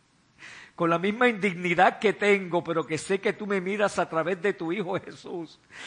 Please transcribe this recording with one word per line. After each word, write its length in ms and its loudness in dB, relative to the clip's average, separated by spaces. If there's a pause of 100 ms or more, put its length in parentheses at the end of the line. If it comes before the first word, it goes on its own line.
(760)
con 140 2
la 80 2
misma 280 2
indignidad 720 2
que 140 4
tengo, 500 2
pero 240 -2
que 120 -2
sé 240 -2
que 100 2
tú 140 -10
me 160 0
miras 360 0
a 80 2
través 360 -2
de 100 2
tu 180 -6
Hijo 300 -2
Jesús 580 -12 (280)